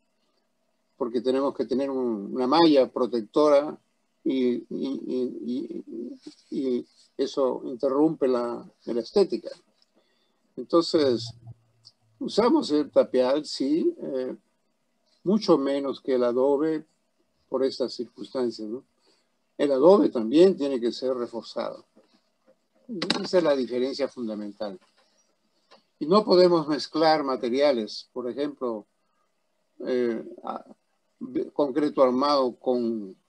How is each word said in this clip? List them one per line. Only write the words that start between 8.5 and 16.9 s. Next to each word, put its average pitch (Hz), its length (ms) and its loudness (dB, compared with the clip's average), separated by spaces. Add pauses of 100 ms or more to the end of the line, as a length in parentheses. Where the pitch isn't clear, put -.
la 117 140 -4
estética. 165 500 0 (1080)
Entonces, 131 760 0 (840)
usamos 247 520 2
el 147 180 0
tapial, 131 560 2
sí, 170 560 -2
eh, 131 340 -6 (880)
mucho 185 340 4
menos 139 420 -2
que 131 160 -2
el 123 80 2
adobe 143 600 0 (640)